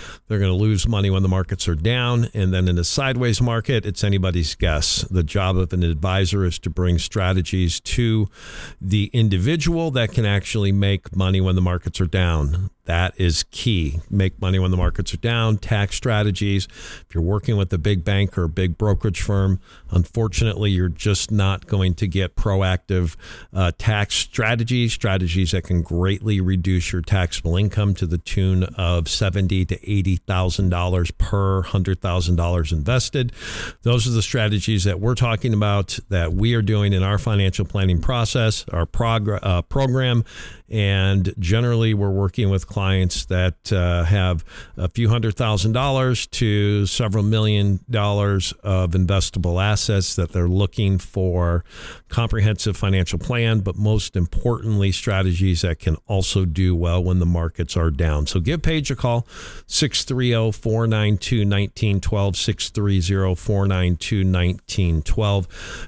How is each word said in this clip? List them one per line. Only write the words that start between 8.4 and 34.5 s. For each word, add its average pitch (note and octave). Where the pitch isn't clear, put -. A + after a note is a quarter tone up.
the G2+
individual C#3
that A#2+
can A2+
actually G2+
make G2
money F#2+
when F#2
the F#2
markets F2+
are F2+
down. E2+
That E2+
is E2+
key. E2
Make F#2+
money F#2
when F#2
the F2+
markets -
are E2+
down, A2+
tax G2+
strategies. G2+
If -
you're E2+
working G2+
with G2
a F2+
big F2+
bank G2+
or F2
a D#2
big F2+
brokerage G#2
firm, F#2+
unfortunately, G#2
you're F#2
just F#2+
not G2
going F#2+
to G#2+
get F2+
proactive, F#2
uh, F2+
tax G#2
strategies, A#2
strategies F#2
that F2+
can F2
greatly F#2+
reduce F#2
your F2+
taxable E2+
income G2+
to F#2+
the E2
tune F#2
of E2+
seventy F#2
to -
eighty F#2+
thousand F#2
dollars F2+
per F#2+
hundred F#2
thousand F2+
dollars E2+
invested. A#2+
Those A#2+
are B2
the A2+
strategies G#2+